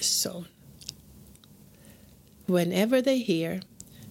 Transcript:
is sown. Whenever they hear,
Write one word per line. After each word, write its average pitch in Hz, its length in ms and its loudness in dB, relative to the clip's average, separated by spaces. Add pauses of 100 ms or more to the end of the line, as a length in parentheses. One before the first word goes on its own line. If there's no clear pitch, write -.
is - 60 -2
sown. - 400 -2 (2000)
Whenever 190 560 2
they 262 160 2
hear, 175 420 0 (500)